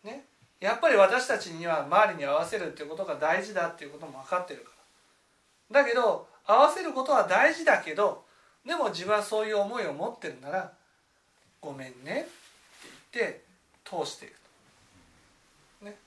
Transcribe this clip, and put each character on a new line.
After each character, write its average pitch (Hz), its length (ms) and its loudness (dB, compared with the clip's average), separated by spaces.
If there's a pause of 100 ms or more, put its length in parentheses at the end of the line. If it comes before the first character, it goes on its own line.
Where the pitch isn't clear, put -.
ね。 269 180 -16 (340)
や 196 160 0
っ - 40 -12
ぱ 330 100 4
り 240 60 6
私 202 320 6
た 233 120 0
ち - 80 -10
に 165 180 -10
は 151 200 -2
周 196 280 4
り 165 60 -10
に 143 60 -6
合 143 80 0
わ 165 120 0
せ 202 140 -6
る 165 140 -6
っ - 20 -16
て 151 80 -12
い - 20 -10
う 147 40 -14
こ 156 60 -10
と 190 100 -6
が 151 100 -6
大 160 280 0
事 202 120 -12
だ 139 140 -2
っ - 60 -12
て 156 100 -18
い - 20 -16
う 143 60 -18
こ 151 40 -20
と 160 80 -16
も 135 160 -16
分 - 80 -20
か 180 120 -2
っ 180 60 -10
て - 60 -14
る - 80 -16
か - 80 -20 (1000)
ら。 277 100 6
だ 247 80 2
け 233 60 0
ど、 226 320 2 (180)
合 208 100 6
わ 294 160 8
せ 370 120 -6
る 302 100 -6
こ 254 100 -4
と 302 80 0
は 240 160 4
大 247 260 4
事 330 120 -6
だ 240 140 4
け 147 160 -8
ど、 - 300 0 (380)
で 320 120 -6
も 262 140 -2
自 175 160 -8
分 208 100 2
は 208 80 0
そ 214 200 -2
う 220 40 -4
い 214 60 -4
う 208 40 2
思 208 240 -2
い 175 60 -4
を 139 60 -6
持 196 180 -6
っ - 80 -20
て - 80 -12
る 131 120 -12
な 160 120 -10
ら、 185 200 -4 (880)
「ご 147 140 -14
め 131 160 -14
ん 123 140 -20
ね」 240 240 -6 (840)
っ - 20 -20
て 240 80 -8
言 196 100 -2
っ - 20 -8
て - 120 -18 (400)
通 160 220 -6
し - 120 -14
て - 100 -20
い - 20 -20
く - 100 -20 (1400)
と。 202 60 -20
ね。 208 220 -18